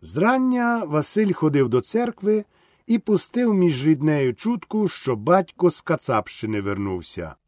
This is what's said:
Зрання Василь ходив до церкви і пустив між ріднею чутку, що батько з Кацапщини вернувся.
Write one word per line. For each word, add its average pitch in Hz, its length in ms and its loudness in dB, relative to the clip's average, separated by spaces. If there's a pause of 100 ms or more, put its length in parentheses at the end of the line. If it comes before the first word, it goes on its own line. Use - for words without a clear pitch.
Зрання 240 800 0
Василь 156 480 0
ходив 143 360 2
до 120 120 2
церкви 214 640 -2 (420)
і 233 120 2
пустив 220 560 0
між 160 320 2
ріднею 147 480 2
чутку, 214 540 -2
що - 280 -4
батько 175 540 2
з - 100 -10
Кацапщини 110 800 -4
вернувся. 95 720 -6 (140)